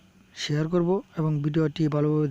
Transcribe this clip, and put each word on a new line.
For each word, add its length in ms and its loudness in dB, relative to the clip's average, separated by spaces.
শেয়ার 300 -2
করব 180 2
এবং 120 0
ভিডিওটি 380 0
ভালোভাবে 340 2